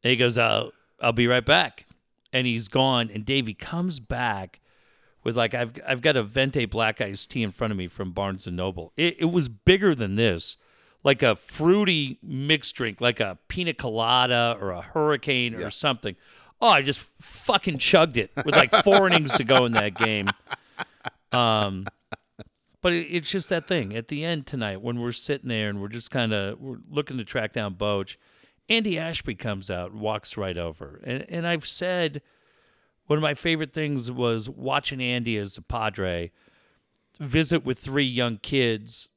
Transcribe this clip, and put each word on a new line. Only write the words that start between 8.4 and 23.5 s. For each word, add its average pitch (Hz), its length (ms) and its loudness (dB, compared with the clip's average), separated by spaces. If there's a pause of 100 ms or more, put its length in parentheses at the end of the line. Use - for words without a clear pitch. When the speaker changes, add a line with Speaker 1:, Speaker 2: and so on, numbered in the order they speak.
Speaker 1:
and 90 80 -8
Noble. 87 440 -4
It, 170 220 0
it 165 120 0
was 165 160 2
bigger 180 460 4
than 101 220 -2
this, 104 420 0 (460)
like 139 180 4
a 117 140 6
fruity 165 840 2
mixed 143 520 -2
drink, 110 260 -4
like 120 180 0
a 98 200 -2 (100)
pina 175 240 -4
colada 120 880 2
or 95 120 -4
a 87 100 -8
hurricane 135 720 0
or 107 60 -10
Speaker 2:
Yeah. 82 100 -6
Speaker 1:
something. 123 460 -4 (440)
Oh, 240 80 6
I 160 140 8
just 135 240 -4 (160)
fucking - 560 -2
chugged 156 400 6
it 101 120 -2 (140)
with, 151 100 0
like, 180 200 6 (100)
four 196 220 8
<laughs> 180 40 4
innings 156 280 4
to 139 60 2
go 127 200 6
in 120 80 0
that 104 220 2
game. 104 340 0 (1040)
Um, 107 540 2 (960)
but 180 120 2
it, 170 180 -2
it's 170 200 -4
just 190 180 -4
that 170 180 -2